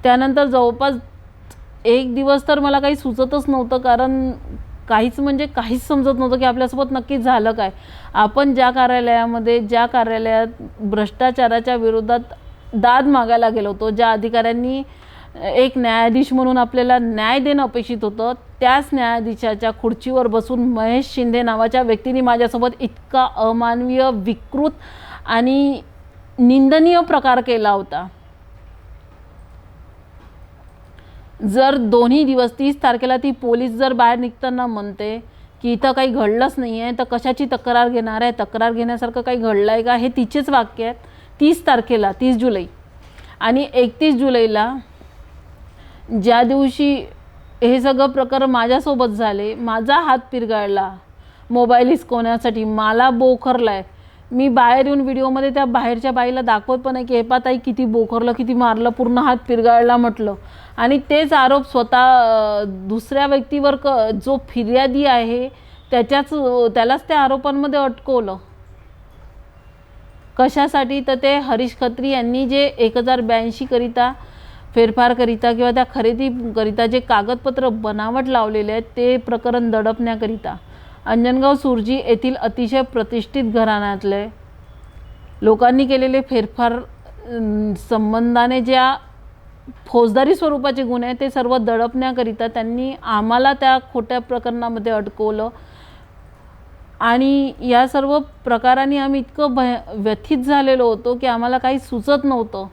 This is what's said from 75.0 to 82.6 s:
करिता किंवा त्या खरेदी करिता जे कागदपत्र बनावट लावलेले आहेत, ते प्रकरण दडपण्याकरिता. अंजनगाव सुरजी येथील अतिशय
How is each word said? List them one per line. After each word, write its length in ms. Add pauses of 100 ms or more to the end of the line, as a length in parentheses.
करिता 400
किंवा 180
त्या 120 (120)
खरेदी 340 (260)
करिता 300
जे 140
कागदपत्र 720
बनावट 580
लावलेले 440
आहेत, 120 (140)
ते 200
प्रकरण 540
दडपण्याकरिता. 840 (500)
अंजनगाव 480
सुरजी 420
येथील 400
अतिशय 460